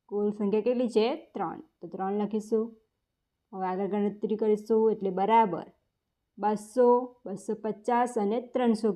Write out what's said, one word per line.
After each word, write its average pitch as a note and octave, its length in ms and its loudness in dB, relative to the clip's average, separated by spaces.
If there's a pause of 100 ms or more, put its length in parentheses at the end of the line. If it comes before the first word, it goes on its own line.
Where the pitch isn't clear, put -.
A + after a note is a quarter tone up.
(120)
કુલ G#3 160 -2 (100)
સંખ્યા G#3+ 300 0
કેટલી B3 280 0
છે? G#3+ 100 4 (280)
ત્રણ. E3+ 280 -6 (180)
તો - 80 -14
ત્રણ F#3+ 360 -4
લખીશું. G#3+ 420 -2 (880)
હવે F#3 140 -6
આગળ F#3 260 -4
ગણતરી G#3 480 -2
કરીશું, G#3+ 420 2 (100)
એટલે G3 260 -4
બરાબર G3+ 480 2 (680)
બસો, G#3+ 520 2 (340)
બસો G3+ 300 -8 (100)
પચાસ A#3+ 600 0
અને G#3 140 0 (160)
ત્રણસો A3+ 420 2